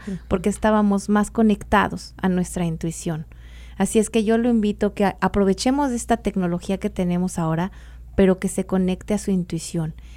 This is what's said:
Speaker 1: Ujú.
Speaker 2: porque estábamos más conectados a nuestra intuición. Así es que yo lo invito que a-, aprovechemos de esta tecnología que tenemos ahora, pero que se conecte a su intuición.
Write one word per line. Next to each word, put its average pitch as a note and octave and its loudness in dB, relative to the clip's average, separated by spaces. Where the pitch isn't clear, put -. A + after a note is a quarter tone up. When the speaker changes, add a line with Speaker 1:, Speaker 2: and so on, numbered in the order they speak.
Speaker 1:
Ujú. F#3+ -6
Speaker 2:
porque F#3+ 0
estábamos G#3 2
más G#3 2
conectados G#3 2
a F#3+ 0
nuestra F3+ -2
intuición. E3 -6
Así G3 2
es G#3 0
que A3+ 2
yo A3+ 2
lo A#3+ 2
invito G#3 2
que G3+ 2
a-, F#3 0
aprovechemos G3+ 2
de A#3+ -2
esta A#3 0
tecnología F#3+ -2
que G#3 -4
tenemos F3+ -2
ahora, E3 0
pero F#3 4
que G3 -4
se F#3 -4
conecte F#3 -2
a G#3 0
su G3+ -4
intuición. E3 -4